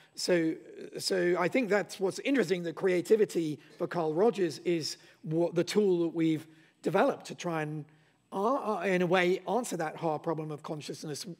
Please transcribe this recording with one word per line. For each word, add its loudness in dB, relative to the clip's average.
so, 2
so 2
I 2
think 2
that's 0
what's -2
interesting, 2
that -4
creativity 2
for -4
Carl -2
Rogers 2
is -2
what, 0
the 2
tool 4
that -2
we've 2
developed 2
to -12
try -4
and, -6
uh, 0
uh, -6
in 2
a 2
way, 2
answer -2
that -4
hard -2
problem -4
of -10
consciousness, -10